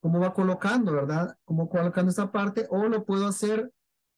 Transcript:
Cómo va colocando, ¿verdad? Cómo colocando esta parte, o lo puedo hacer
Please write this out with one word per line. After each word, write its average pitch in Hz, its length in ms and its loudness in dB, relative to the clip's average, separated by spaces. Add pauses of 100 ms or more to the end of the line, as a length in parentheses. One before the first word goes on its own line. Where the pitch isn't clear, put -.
Cómo 170 180 2
va 185 160 2
colocando, 190 580 2
¿verdad? 151 420 -2 (100)
Cómo 160 220 -2
colocando 180 440 0
esta 196 200 -2
parte, 202 380 -2
o 202 180 0
lo 220 160 0
puedo 196 220 0
hacer 214 480 -2 (440)